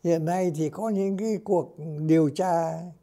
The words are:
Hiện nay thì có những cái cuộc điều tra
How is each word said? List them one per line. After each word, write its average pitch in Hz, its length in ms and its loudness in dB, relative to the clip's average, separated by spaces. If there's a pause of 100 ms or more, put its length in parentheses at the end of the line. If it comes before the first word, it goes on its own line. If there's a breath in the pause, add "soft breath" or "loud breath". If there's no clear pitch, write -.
Hiện 165 220 2
nay 180 300 0
thì 156 140 0
có 208 200 -6
những 196 280 -2
cái 214 260 -2
cuộc 180 320 0 (240)
điều 156 300 4
tra 165 540 0 (200)